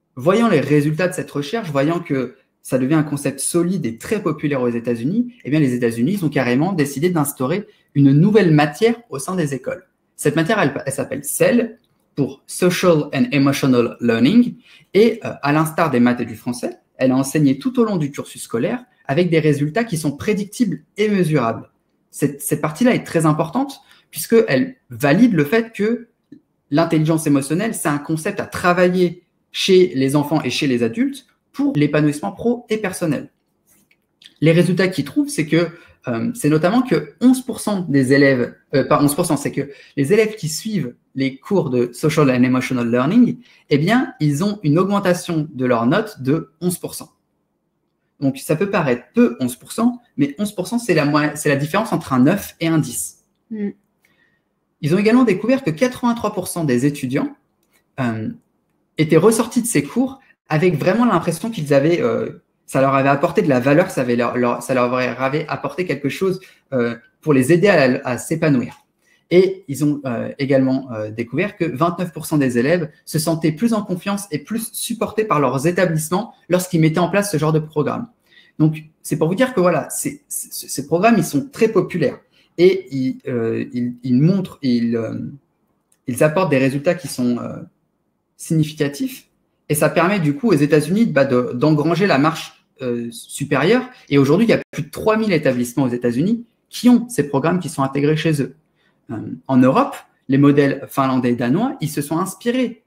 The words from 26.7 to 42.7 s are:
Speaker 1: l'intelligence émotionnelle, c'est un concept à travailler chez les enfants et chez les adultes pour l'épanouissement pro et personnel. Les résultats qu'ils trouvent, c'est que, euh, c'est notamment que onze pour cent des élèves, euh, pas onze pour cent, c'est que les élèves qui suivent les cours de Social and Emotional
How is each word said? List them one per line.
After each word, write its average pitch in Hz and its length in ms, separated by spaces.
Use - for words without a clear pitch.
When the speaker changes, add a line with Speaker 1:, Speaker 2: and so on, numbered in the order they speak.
Speaker 1:
l'intelligence 156 560
émotionnelle, 160 480
c'est - 140
un 147 80
concept 160 420
à - 60
travailler 180 800
chez 185 420
les 135 220
enfants 147 260
et 127 80
chez 143 180
les 120 160
adultes 247 440
pour 277 240
l'épanouissement 147 560
pro 240 380
et 214 80
personnel. 180 520
Les 160 140
résultats 180 340
qu'ils 165 180
trouvent, 285 240
c'est 156 180
que, 165 200
euh, 117 260
c'est - 160
notamment 175 320
que - 380
onze 254 220
pour - 180
cent 202 220
des 139 320
élèves, 135 420
euh, 131 120
pas 147 160
onze 143 140
pour 175 100
cent, 147 120
c'est 131 140
que 135 180
les 143 160
élèves 214 220
qui 151 140
suivent 165 460
les 135 200
cours 165 320
de 123 240
Social 156 360
and 123 140
Emotional 123 480